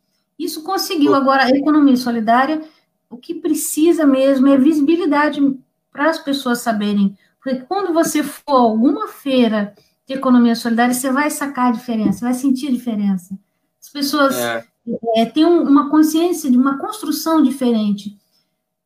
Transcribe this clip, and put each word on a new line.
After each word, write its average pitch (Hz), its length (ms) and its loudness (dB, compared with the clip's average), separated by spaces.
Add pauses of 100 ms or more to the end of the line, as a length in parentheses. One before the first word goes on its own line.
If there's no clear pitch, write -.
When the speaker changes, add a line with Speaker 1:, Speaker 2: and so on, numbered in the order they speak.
(380)
Speaker 1:
Isso 320 240 -8
conseguiu. 349 500 0
Speaker 2:
Pô. 277 40 2
Speaker 1:
Agora, 269 280 2
a 247 60 2
economia 285 460 4
solidária, 240 680 0 (480)
o 226 80 -20
que 339 160 -12
precisa 311 720 0
mesmo 269 420 4
é 277 80 6
visibilidade 302 840 2 (520)
para 285 160 -2
as 320 100 -2
pessoas 262 420 -4
saberem. 208 560 0 (260)
Porque 262 240 -6
quando 381 260 -4
você 311 300 0
for - 340 -4
a 254 40 4
alguma 240 480 2
feira 220 680 -2 (320)
de 269 80 -10
economia 247 400 2
solidária, 233 400 0
você 262 180 -4
vai 294 180 0
sacar 277 380 -4
a 240 40 2
diferença, 220 520 -4
vai 247 100 -2
sentir 277 340 -2
a 254 40 -2
diferença. 202 680 -4 (440)
As - 80 -20
pessoas, 285 460 -2
Speaker 2:
É. 233 280 -4 (520)
Speaker 1:
é, 226 100 2
têm 311 180 0
um, 339 180 4
uma 285 280 4
consciência 311 600 2
de 247 60 4
uma 269 220 2
construção 320 640 -2
diferente. 226 720 -2 (680)